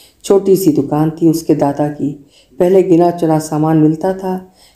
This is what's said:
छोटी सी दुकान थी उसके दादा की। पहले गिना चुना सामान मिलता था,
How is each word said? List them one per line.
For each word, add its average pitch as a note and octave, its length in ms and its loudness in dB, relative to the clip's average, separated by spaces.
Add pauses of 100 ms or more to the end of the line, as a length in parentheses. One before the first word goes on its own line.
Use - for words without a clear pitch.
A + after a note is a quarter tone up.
(240)
छोटी G3 320 2
सी F3+ 160 2
दुकान D3+ 380 -2
थी E3 200 0
उसके D#3+ 240 0
दादा D3 340 -2
की। D3 360 -8 (340)
पहले F#3 240 4
गिना F3 280 2
चुना D#3+ 280 -2
सामान D#3 400 -2
मिलता D#3+ 360 0
था, F#3 380 -8 (240)